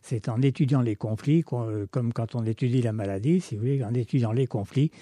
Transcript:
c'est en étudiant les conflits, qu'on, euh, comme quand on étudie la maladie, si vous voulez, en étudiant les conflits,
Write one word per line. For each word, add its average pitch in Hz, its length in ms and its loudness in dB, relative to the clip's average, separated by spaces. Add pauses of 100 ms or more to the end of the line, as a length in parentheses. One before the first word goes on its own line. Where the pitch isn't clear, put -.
c'est - 280 -4
en 117 140 0
étudiant 135 400 4
les 113 120 0
conflits, 143 480 0
qu'on, 123 260 -4
euh, 104 220 -4
comme 117 220 -2
quand 117 240 -4
on 117 80 -2
étudie 120 380 0
la 113 100 0
maladie, 107 480 0
si - 160 -8
vous 104 60 -4
voulez, 135 200 0
en 113 120 -4
étudiant 120 360 0
les 123 160 2
conflits, 131 560 0